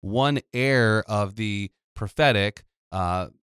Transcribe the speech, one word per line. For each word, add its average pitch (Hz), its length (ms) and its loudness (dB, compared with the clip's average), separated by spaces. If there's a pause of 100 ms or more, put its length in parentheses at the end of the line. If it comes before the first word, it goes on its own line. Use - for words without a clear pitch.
one 131 380 0 (160)
air 123 540 2
of 104 280 -2
the 104 340 -4 (240)
prophetic, 104 680 0 (260)
uh, 90 360 -2 (280)